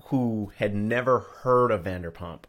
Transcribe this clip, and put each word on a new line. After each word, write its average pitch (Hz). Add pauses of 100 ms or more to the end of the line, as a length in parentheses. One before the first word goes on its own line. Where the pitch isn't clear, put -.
who 113
had 107
never 117
heard 123
of 98
Vanderpump 87